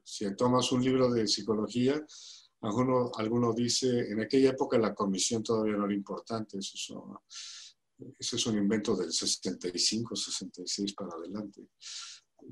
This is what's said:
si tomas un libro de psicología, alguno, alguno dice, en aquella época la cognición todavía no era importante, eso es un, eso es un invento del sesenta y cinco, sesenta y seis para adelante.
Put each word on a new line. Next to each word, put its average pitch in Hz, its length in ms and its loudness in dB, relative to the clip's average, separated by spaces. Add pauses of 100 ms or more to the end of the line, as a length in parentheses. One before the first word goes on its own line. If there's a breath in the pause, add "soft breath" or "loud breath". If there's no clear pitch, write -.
si 98 320 -6
tomas 123 360 4
un 127 120 4
libro 127 260 4
de 117 180 2
psicología, 117 800 0 (560 loud breath)
alguno, 117 540 2
alguno 113 380 2
dice, 120 580 2
en 107 100 0
aquella 135 300 6
época 131 260 2
la 104 160 4
cognición 98 500 0
todavía 110 320 2
no 101 100 0
era 101 80 0
importante, 101 680 -6
eso - 160 -8
es - 140 -8
un, 98 280 -14 (1000 loud breath)
eso - 180 -6
es 117 100 0
un 110 120 2
invento 104 380 2
del 85 160 -2
sesenta - 560 -2
y 90 100 -4
cinco, 110 380 0
sesenta - 460 -6
y 90 60 -12
seis 101 260 -4
para 92 220 -10
adelante. 98 520 -10 (840 loud breath)